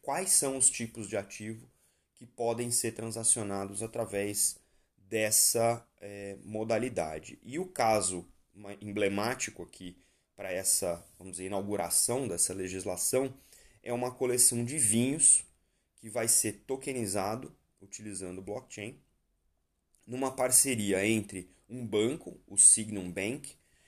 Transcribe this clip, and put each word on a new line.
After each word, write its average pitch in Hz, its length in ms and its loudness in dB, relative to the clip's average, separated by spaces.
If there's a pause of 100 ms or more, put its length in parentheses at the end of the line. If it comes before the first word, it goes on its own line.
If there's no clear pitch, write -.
quais 165 300 0
são 135 260 2
os 123 100 6
tipos 113 400 -6
de 107 80 -4
ativo 110 500 -8 (480)
que 123 120 -20
podem 117 420 -2
ser 117 260 0
transacionados 104 840 -2
através 104 800 -2 (380)
dessa, 113 920 2 (140)
é, 101 420 -10
modalidade. 104 1040 -4
E 139 160 -8
o 190 60 -6
caso 98 600 2 (260)
ma-, 101 280 -16
emblemático 104 840 -2
aqui 87 340 -16 (380)
pra 95 180 -8
essa, 90 540 0 (100)
vamos 92 180 -16
dizer, 92 120 -8
inauguração 101 800 0
dessa 87 260 0
legislação 95 800 -2 (520)
é 120 80 -6
uma 123 180 -2
coleção 123 540 2
de 131 140 -6
vinhos 135 680 4 (500)
que 113 160 -18
vai 117 160 -2
ser 104 400 0
tokenizado 117 920 -4 (240)
utilizando 95 640 -12
blockchain, 104 560 -10 (1080)
numa 131 280 -4
parceria 107 760 4
entre 101 420 0 (200)
um 120 180 -10
banco, 110 600 -2
o 101 100 -8
Signum 104 540 6
Bank, 107 420 -4 (340)